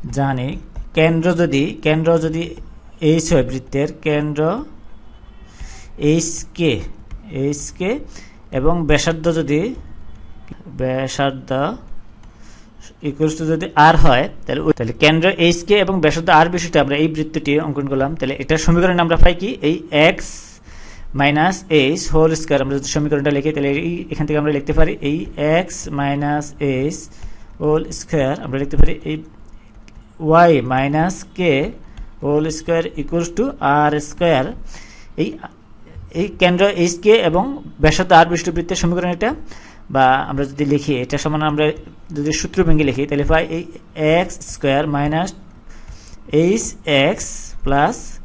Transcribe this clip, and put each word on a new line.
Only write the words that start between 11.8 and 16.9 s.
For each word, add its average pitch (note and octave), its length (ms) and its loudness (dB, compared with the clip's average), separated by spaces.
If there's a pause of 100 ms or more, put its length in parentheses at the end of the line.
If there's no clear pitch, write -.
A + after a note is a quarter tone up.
equals D#3 300 -2
to E3 40 -6 (100)
যদি D#3+ 140 -4 (200)
আর E3 80 8 (100)
হয়, C3+ 200 8 (200)
তাহলে C3+ 220 -4
ওই, D#3 120 4
তাহলে A2+ 240 -4
কেন্দ্র D#3+ 240 4 (200)
এইচ E3+ 120 4 (100)
কে G3+ 160 6
এবং G3 100 -2 (100)
ব্যাসার্ধ E3 240 2 (120)
আর E3 140 6
বিশিষ্ট E3+ 200 -4 (100)
আমরা C#3 180 -2